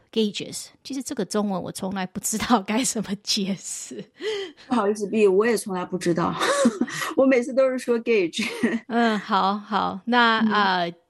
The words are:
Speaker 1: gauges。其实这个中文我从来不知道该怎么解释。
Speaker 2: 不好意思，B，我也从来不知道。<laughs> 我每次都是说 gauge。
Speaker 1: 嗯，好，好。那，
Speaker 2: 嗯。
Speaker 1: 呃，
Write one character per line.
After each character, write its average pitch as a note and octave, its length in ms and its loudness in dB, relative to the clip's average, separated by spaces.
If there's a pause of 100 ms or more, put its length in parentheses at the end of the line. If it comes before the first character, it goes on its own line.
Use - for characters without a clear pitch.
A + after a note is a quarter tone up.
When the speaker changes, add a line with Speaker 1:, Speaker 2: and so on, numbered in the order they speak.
Speaker 1:
gauges。 - 580 -4 (180)
其 - 80 -10
实 C4 100 -6
这 - 100 -8
个 G#3 120 -4
中 G#3 240 -2
文 F#3 120 -4
我 - 80 -8
从 F#3+ 240 -8
来 F#3+ 140 -6
不 - 140 -10
知 - 160 -4
道 G#3+ 240 2
该 G#3+ 200 -2
怎 A3+ 220 -2
么 G3 180 -6
解 G3 380 -2
释。 - 420 -12 (640)
Speaker 2:
不 A#3+ 80 0
好 G#3 120 2
意 G#3 60 2
思， G#3+ 140 -4
B， G#3 200 4
我 F#3+ 180 6
也 A#3 120 2
从 G3 160 -6
来 F3+ 100 -4
不 F3+ 140 -6
知 E3+ 160 0
道。 F3 200 0 (420)
<laughs> - 420 -4
我 C4+ 80 6
每 C4 160 4
次 B3 120 -6
都 C4 160 4
是 C4 80 -2
说 A#3+ 220 0
gauge。 A3 480 0 (400)
Speaker 1:
嗯， A3+ 320 0
好， G3 380 0
好。 F#3+ 480 -2
那， A#3 340 4
Speaker 2:
嗯。 A3 120 2
Speaker 1:
呃， F#3 420 2 (160)